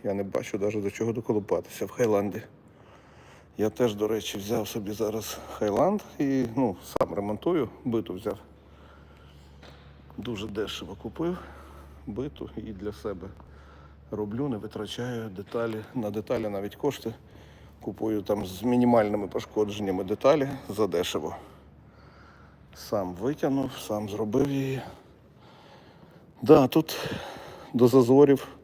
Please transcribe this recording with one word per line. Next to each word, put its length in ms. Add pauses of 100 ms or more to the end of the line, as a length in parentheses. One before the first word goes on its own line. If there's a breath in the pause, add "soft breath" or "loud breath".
Я 100
не 100
бачу 360
навіть 240
до 80
чого 220
доколупатися 720
в 60
Хайланді. 500 (1160 loud breath)
Я 120
теж, 260
до 120
речі, 300
взяв 300
собі 240
зараз 460 (160)
Хайланд 480 (180)
і, 260 (100)
ну, 280
сам 300
ремонтую, 560 (160)
биту 280
взяв. 240 (1800 loud breath)
Дуже 300
дешево 480
купив 420 (720 loud breath)
биту 500
і 40
для 320
себе 340 (840 loud breath)
роблю, 380
не 80
витрачаю 720
деталі, 540 (120)
на 140
деталі 400
навіть 260
кошти. 380 (680 loud breath)
Купую 400
там 240
з 180
мінімальними 640
пошкодженнями 760
деталі 460 (200)
задешево. 680 (1400 loud breath)
Сам 380
витягнув, 680
сам 300
зробив 400
її. 320 (1600 loud breath)
Да, 260
тут 300 (760 loud breath)
до 140
зазорів 600 (160)